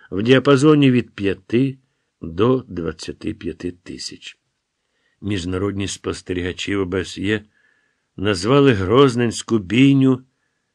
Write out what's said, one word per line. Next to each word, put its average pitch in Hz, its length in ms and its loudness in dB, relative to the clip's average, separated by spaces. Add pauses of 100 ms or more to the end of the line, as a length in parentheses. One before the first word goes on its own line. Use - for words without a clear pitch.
(100)
в 92 120 -6
діапазоні 135 680 4
від 123 200 0
п'яти 120 680 -4 (420)
до 107 480 -2
двадцяти 85 680 -8
п'яти 87 360 -10 (120)
тисяч. - 560 -18 (840)
Міжнародні 95 680 -4
спостерігачі 90 880 -8
О 98 80 -2
Б 92 160 -4
С 87 180 -10
Є 104 260 -4 (720)
назвали 107 560 2
Грозненську 113 840 0
бійню 131 640 2 (520)